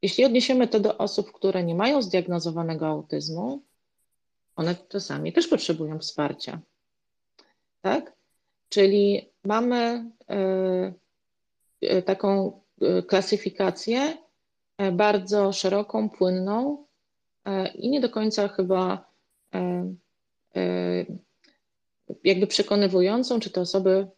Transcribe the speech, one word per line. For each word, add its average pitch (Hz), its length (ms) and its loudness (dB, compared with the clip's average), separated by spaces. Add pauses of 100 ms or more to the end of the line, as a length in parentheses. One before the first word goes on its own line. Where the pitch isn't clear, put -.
jeśli 220 240 4
odniesiemy 247 420 4
to 226 120 2
do 208 180 0
osób, - 340 -2
które 185 320 -2
nie 170 120 0
mają 254 260 2
zdiagnozowanego 170 840 -2
autyzmu, 160 760 -6 (920)
one 170 200 -2 (140)
czasami 156 440 -6
też 339 140 2
potrzebują 156 520 -2
wsparcia. - 600 -6 (1200)
Tak? 220 320 -2 (560)
Czyli 202 600 4 (140)
mamy, 233 680 0 (180)
e, 190 640 0 (880)
e, 185 200 2
taką, 196 600 0 (200)
e, 180 200 2
klasyfikację, 202 1160 -2 (600)
e, 196 140 -2
bardzo 196 600 2
szeroką, 208 560 -2
płynną, 208 760 -2 (600)
e, 190 220 -2
i - 220 -6
nie 277 120 0
do 240 80 0
końca 214 380 -2
chyba, 185 640 -2 (420)
e, 180 400 -4 (640)
e, 180 500 -2 (1160)
jakby 190 240 4
przekonywującą, 208 920 2
czy 208 100 -6
te 185 120 -4
osoby 190 460 2 (100)